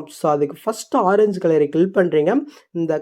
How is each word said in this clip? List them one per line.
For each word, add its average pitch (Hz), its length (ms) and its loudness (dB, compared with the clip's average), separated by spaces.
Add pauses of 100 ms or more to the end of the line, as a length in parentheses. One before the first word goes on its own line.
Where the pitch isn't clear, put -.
(200)
So, - 140 -4
அதுக்கு 143 300 -2
ஃபர்ஸ்ட் - 320 -6 (140)
ஆரஞ்சு 202 360 2
கலரை 156 300 2
கிளிக் 185 220 0
பண்றீங்க. 165 360 2 (460)
இந்த 160 220 -2